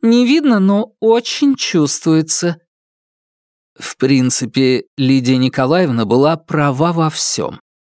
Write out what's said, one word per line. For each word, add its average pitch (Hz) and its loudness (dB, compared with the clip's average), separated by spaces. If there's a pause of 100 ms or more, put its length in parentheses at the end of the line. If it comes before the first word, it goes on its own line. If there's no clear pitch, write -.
Не 240 2
видно, 277 2
но 202 0
очень 233 0
чувствуется». 160 -2 (1200)
В - -12
принципе, 127 0 (120)
Лидия 131 2
Николаевна 131 0
была 135 2
права 151 -2
во 165 0
всем. - -6 (320)